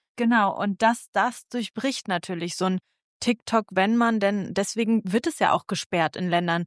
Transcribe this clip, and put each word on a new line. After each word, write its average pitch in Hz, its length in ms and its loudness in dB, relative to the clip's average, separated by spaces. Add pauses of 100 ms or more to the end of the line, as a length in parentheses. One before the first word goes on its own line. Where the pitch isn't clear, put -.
(160)
Genau, 233 420 2
und 202 240 -2
das, 226 300 2
das 220 360 -2
durchbricht 247 600 -4
natürlich 175 480 -4
so 196 100 -2
ein 185 120 0 (420)
TikTok, 226 500 0
wenn 196 260 2
man 233 220 2
denn, 202 360 0
deswegen 214 500 0
wird 190 220 0
es - 120 -2
ja - 140 2
auch - 140 -2
gesperrt 165 500 -2
in 185 120 -4
Ländern 175 380 0